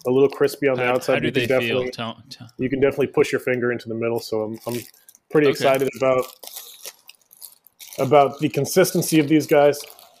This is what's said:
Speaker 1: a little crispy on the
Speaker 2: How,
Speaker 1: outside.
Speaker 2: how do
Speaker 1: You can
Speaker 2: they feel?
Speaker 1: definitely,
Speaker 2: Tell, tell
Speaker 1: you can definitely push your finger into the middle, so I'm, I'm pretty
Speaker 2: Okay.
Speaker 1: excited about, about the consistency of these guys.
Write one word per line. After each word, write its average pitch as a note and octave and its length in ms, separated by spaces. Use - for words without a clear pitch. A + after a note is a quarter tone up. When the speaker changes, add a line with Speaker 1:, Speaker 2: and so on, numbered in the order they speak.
Speaker 1:
a B2 40
little C3+ 200
crispy C#3+ 380
on B2+ 100
the B2+ 80
Speaker 2:
How, B2 80
Speaker 1:
outside. C3 200
Speaker 2:
how C#3+ 60
do D3+ 60
Speaker 1:
You D3 60
can C3+ 100
Speaker 2:
they A#2+ 40
feel? A2 140
Speaker 1:
definitely, B2 300
Speaker 2:
Tell, A#2 400
tell A#2 260
Speaker 1:
you B2+ 140
can C3+ 100
definitely C3+ 280
push - 220
your C3 100
finger B2 320
into A#2 180
the A2 40
middle, A#2 260
so A2 220
I'm, A2 240
I'm A#2+ 140
pretty D3+ 180
Speaker 2:
Okay. - 40
Speaker 1:
excited C3+ 360
about, C3 280
about C3+ 400
the D3+ 100
consistency D#3+ 680
of C#3+ 100
these D3 180
guys. C#3+ 340